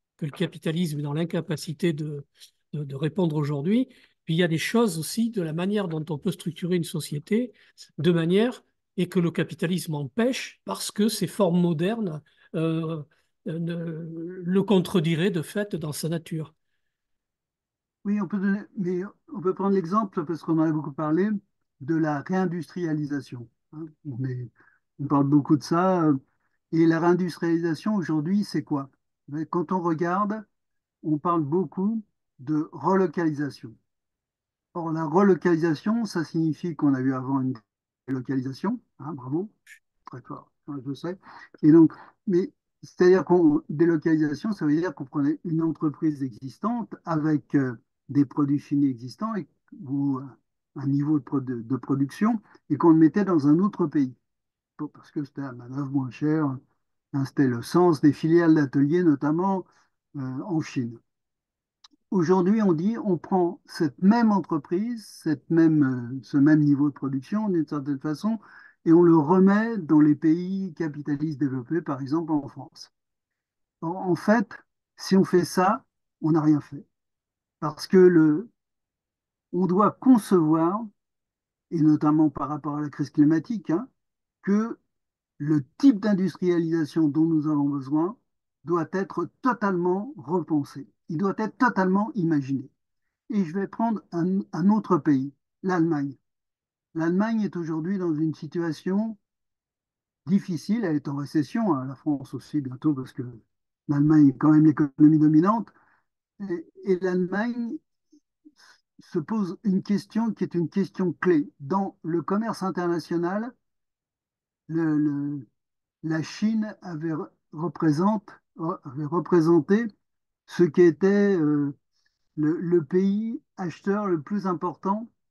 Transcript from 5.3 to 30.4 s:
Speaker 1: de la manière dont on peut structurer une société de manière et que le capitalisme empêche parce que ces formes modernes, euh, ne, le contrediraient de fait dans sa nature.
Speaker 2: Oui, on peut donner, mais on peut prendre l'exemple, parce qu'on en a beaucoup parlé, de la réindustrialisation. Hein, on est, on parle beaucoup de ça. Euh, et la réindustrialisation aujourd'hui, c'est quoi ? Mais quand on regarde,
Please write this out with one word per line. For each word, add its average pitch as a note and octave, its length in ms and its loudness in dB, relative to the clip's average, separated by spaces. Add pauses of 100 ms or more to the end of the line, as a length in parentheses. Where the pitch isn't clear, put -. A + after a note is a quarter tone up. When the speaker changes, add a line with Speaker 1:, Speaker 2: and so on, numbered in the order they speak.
Speaker 1:
de G#3 120 -4
la D#3+ 100 -6
manière F#3+ 360 -2
dont D#3 220 -6
on D3 80 -4
peut F3+ 120 -4
structurer F3+ 460 -4
une E3 80 -2
société F3 680 -4 (460)
de E3 140 2
manière F#3 500 0 (340)
et F3+ 120 -2
que F#3+ 100 -4
le E3+ 140 0
capitalisme E3+ 640 -4
empêche A3+ 720 -4
parce - 280 -10
que G#3 160 0
ces G#3+ 180 -4
formes F3+ 340 0
modernes, F3 640 -2 (320)
euh, D#3+ 480 -4 (440)
ne, E3+ 280 -6
le E3+ 880 -4
contrediraient F3 680 0
de E3+ 120 -2
fait G3+ 320 -8
dans D3+ 180 -8
sa - 160 -8
nature. D#3+ 460 -8 (1500)
Speaker 2:
Oui, G#3 160 -2
on F3+ 80 -4
peut G#3 100 -4
donner, G3 240 -2 (140)
mais F3+ 260 -4 (300)
on A3+ 80 -10
peut F3+ 140 -2
prendre G3 200 0
l'exemple, F#3+ 500 -2
parce D#3 180 -6
qu'on D#3+ 160 0
en D#3+ 40 4
a D#3+ 100 2
beaucoup D3 200 -4
parlé, D#3+ 360 0 (520)
de C#3+ 140 -4
la D#3 260 0
réindustrialisation. D#3 1300 -4 (240)
Hein, D#3 140 -14 (180)
on C3 200 -8
est, B2 260 -8 (480)
on C#3+ 80 -6
parle C#3+ 200 2
beaucoup D3 300 4
de C3+ 60 -4
ça. F3+ 420 2
Euh, D3+ 100 4 (580)
et E3 120 4
la E3 160 2
réindustrialisation E3+ 920 0
aujourd'hui, E3 500 -2
c'est D3+ 180 -4
quoi ? C#3 280 -6 (380)
Mais D3+ 180 -8
quand F3 260 -4
on F#3 80 0
regarde, F3+ 640 -2 (580)